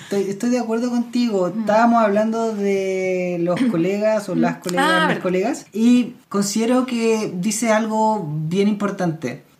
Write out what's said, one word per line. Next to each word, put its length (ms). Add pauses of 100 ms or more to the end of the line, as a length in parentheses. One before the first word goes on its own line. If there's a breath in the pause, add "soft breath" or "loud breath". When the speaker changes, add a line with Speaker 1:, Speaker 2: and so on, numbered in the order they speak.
Speaker 1:
estoy, 200
estoy 260
de 100
acuerdo 300
contigo. 640
Speaker 2:
Mm. 60
Speaker 1:
Estábamos 440
hablando 520
de 840
los 220
Speaker 2:
<clears throat> 100
Speaker 1:
colegas 580
o 60
las 220
Speaker 2:
Mm. 40
Speaker 1:
colegas, 280
Speaker 2:
Ah, 120
Speaker 1:
mis 80
Speaker 2:
verdad. 120
Speaker 1:
colegas, 500
y 440 (120)
considero 600
que 480
dice 360
algo 560
bien 400
importante, 760 (160)